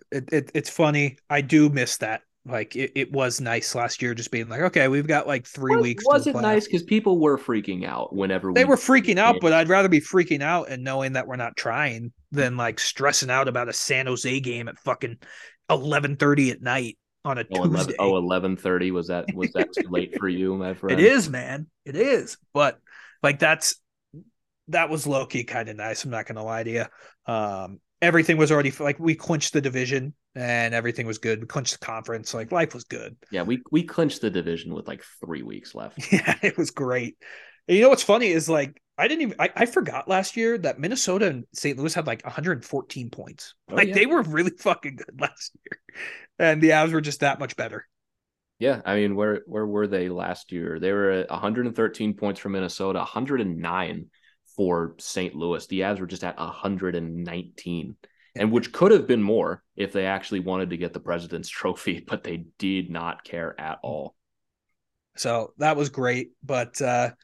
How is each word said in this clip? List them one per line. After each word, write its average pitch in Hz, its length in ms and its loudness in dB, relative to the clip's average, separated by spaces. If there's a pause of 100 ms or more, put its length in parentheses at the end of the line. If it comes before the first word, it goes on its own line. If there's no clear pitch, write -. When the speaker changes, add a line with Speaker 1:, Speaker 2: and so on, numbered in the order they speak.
(100)
Speaker 1:
It, 135 220 -8
it, 151 220 0
it's 143 160 -4
funny. 147 480 2 (100)
I 143 140 0
do 151 260 8
miss 135 300 0
that. 110 240 -4 (240)
Like, 117 300 -6
it, 135 180 -4
it 135 180 -2
was 131 300 0
nice 117 320 -2
last 120 260 -4
year 120 140 -2
just 117 160 -8
being 113 180 -4
like, 113 140 -6
"Okay, 170 260 4
we've 143 200 2
got, 147 180 2
like, 131 200 -2
three 135 280 0
Speaker 2:
Was, - 80 6
Speaker 1:
weeks 123 240 -2
Speaker 2:
was 277 180 6
Speaker 1:
to 285 80 0
the 240 60 -4
Speaker 2:
it - 20 -2
Speaker 1:
playoffs." - 20 -2
Speaker 2:
nice? 214 260 2
'Cause 170 160 0
people 208 340 4
were 147 180 6
freaking 101 480 -2
out 62 300 -6
whenever 95 400 0
Speaker 1:
They 254 100 8
Speaker 2:
we 285 60 4
Speaker 1:
were 262 60 8
freaking 220 420 4
out, 226 160 8
Speaker 2:
games. 185 80 -4
Speaker 1:
but 165 100 6
I'd 165 160 6
rather 190 220 6
be 156 100 6
freaking 165 400 2
out 160 300 -2
and 127 140 -8
knowing 135 300 -2
that 127 120 -2
we're 127 100 -8
not 117 200 -6
trying 120 560 -4 (180)
than, 127 260 0
like, 117 220 -2
stressing 139 520 0
out 131 180 2
about 120 200 -2
a 117 60 -6
San 131 320 0
Jose 127 340 -2
game 120 280 -6
at - 100 -14
fucking 120 400 -6 (500)
eleven 147 480 0
thirty 143 360 4
at - 100 -14
night 123 340 -4 (260)
on 135 140 -4
a 117 140 -4
Speaker 2:
Oh, 92 140 0
eleven, 165 140 4
Speaker 1:
Tuesday. - 200 -2
Speaker 2:
oh, 95 180 4
eleven 92 400 0
thirty. 92 360 0
Was 87 160 -2
that, 87 260 -4
was - 180 -4
that - 220 -2
too 339 160 -4
late 90 260 -2
for 101 120 -4
you, 95 260 -2
my 92 200 -6
Speaker 1:
<laughs> - 0 -
Speaker 2:
friend? 98 240 -2
Speaker 1:
It 175 60 8
is, 233 240 6
man. 131 380 -8 (180)
It 143 120 -12
is. 240 420 0 (160)
But, 147 240 2 (440)
like, 147 160 4
that's, 156 400 2 (920)
that 165 220 0
was 151 160 -4
low-key 131 380 -2
kinda 113 300 -8
nice. 107 300 -8
I'm 135 60 -8
not 110 160 -6
gonna 113 180 -10
lie 113 200 -6
to 113 60 -6
you. 113 140 -2 (480)
Um, 98 480 -6 (220)
everything 165 340 6
was 156 140 6
already, 143 300 4
like, 143 180 -2
we 160 160 2
clinched 156 380 -2
the 151 80 0
division 131 540 -2 (200)
and 120 400 -2
everything 117 320 -2
was 107 120 -6
good. 113 220 -2
We 117 60 -12
clinched - 320 -6
the - 80 -14
conference. 113 480 -8
Like, 113 180 -8
life 170 220 0
was 120 100 -16
good. - 320 -12 (140)
Speaker 2:
Yeah, 90 120 -2
we, 123 280 -2
we 170 140 4
clinched 160 360 0
the 110 100 0
division 82 440 -4
with, - 140 -12
like, - 140 -12 (220)
three 80 180 -8
weeks 52 320 -16
left. 55 240 -14
Speaker 1:
<laughs> - 140 -10
Yeah, - 300 2
it 202 160 0
was 156 140 -2
great. 127 440 -4 (520)
And 180 80 6
you 214 60 6
know 262 60 10
what's 269 140 6
funny 226 260 4
is, 160 200 2
like, 143 340 0 (160)
I 190 100 2
didn't 320 140 -2
even, 202 160 -2
I, 151 160 2
I 240 120 4
forgot - 420 -2
last 190 280 0
year 226 220 2
that 143 220 -2
Minnesota 202 480 0
and 127 240 -4
Saint 135 260 -4
Louis 156 160 -2
had, 175 120 -2
like, 113 180 -6
a - 60 -12
hundred 156 340 -4
fourteen 127 460 -8
points. - 440 -18 (160)
Speaker 2:
Oh, 190 60 -6
Speaker 1:
Like, 202 120 4
Speaker 2:
yeah. 190 60 -2
Speaker 1:
they 208 120 4
were 302 160 2
really 160 280 0
fucking 143 460 -4
good - 180 -16
<laughs> - 60 -18
last - 440 -8
year. - 360 -18 (400)
And 156 200 4
the 160 100 8
Avs 156 220 6
were 160 80 2
just 151 200 -6
that 139 180 2
much 135 180 -8
better. 110 300 -8 (720)
Speaker 2:
Yeah, 120 260 2
I 101 120 2
mean, 101 180 2
where, 104 320 0
where 107 200 -4
were 104 200 0
they 92 220 -2
last 90 420 -8
year? 82 300 -6
They 95 120 0
were 101 180 2
at 92 200 0
a 82 60 -4
hundred 110 300 -2
and 117 100 -8
thirteen 110 380 -2
points 101 260 -4
for 101 80 -8
Minnesota, 95 520 -4
a - 40 -4
hundred 127 360 -4
and 87 180 -4
nine 87 480 -4 (480)
for 85 440 0
Saint - 360 -6
Louis. 82 320 -4
The 95 140 -4
Avs 98 200 -2
were 92 60 -8
just 92 180 -10
at 87 140 -8
a 82 80 -8
hundred 92 480 -4
and 85 300 -6
nineteen, 85 720 -10 (380)
and 107 160 0
which 117 220 2
could 196 200 6
have 185 140 6
been 117 160 4
more 95 400 0 (140)
if 98 160 -4
they 95 140 0
actually 95 340 -2
wanted 92 300 -2
to 87 80 -6
get 87 160 -6
the - 60 -14
President's 85 480 -8
<laughs> - 20 -12
Trophy, - 560 -4
but - 180 -8
they 85 220 -10 (100)
did 95 320 -2
not 85 360 -8
care 82 360 -10
at 78 220 -10
all. 71 320 -10 (1000)
Speaker 1:
So 117 420 -4
that 151 180 2
was 147 140 -2
great, 127 400 -2 (120)
but, 127 380 -4
uh, 123 300 0 (140)